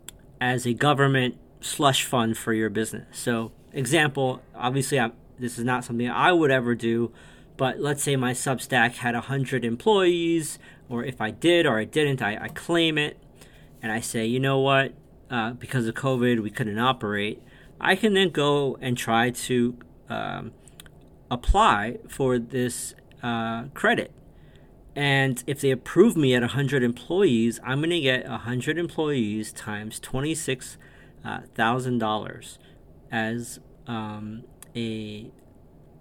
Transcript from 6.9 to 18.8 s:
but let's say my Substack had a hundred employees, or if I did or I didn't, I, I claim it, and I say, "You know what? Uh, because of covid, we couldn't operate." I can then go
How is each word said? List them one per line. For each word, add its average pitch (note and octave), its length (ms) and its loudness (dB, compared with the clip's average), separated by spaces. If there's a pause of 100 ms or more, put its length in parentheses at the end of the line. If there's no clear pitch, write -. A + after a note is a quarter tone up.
but C3 240 -2
let's C#3+ 220 -2
say C#3+ 140 0
my B2 160 0
Substack A#2+ 640 0
had A#2+ 180 -2
a A#2 80 -4
hundred C3 420 -2
employees, E3+ 920 2 (320)
or A#2+ 120 -4
if C3+ 160 -8
I A2 120 -2
did E3+ 340 4
or A#2 140 4
I G#2+ 60 0
didn't, C#3+ 360 0
I, G#2 220 -2
I - 60 -8
claim E3 500 0
it, D3 180 -2 (640)
and A2+ 100 -4
I A2+ 100 -2
say, A#2 260 -2
"You B2 120 0
know C3+ 200 2
what? C3+ 340 4 (380)
Uh, A#2 220 -2
because B2 340 -4
of A2+ 80 -4
covid, B2 480 2
we G#2 80 -4
couldn't G#2 280 -4
operate." G#2+ 640 -2 (400)
I F#3 140 4
can G#3+ 160 2
then F#3+ 160 4
go C#3+ 540 2